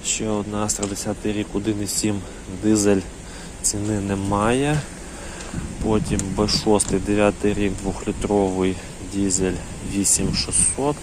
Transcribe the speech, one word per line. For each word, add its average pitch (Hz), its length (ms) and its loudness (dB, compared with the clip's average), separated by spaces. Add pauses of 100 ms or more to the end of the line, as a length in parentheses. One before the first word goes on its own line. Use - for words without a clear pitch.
Ще - 240 -2
одна 104 280 -2
Астра, 104 300 0
десятий 104 460 -4
рік, 104 200 -2
один 104 300 0
і 98 40 -4
сім, 104 320 0 (440)
дизель, 104 380 6 (600)
ціни 104 380 0
немає. 104 800 2 (1040)
Потім 107 360 2 (160)
Б 104 120 2
шостий, 101 520 4
дев'ятий 104 540 2
рік, 98 280 0
двохлітровий 95 960 0 (380)
дизель, 95 400 2 (400)
вісім 95 420 2
шістсот. - 680 2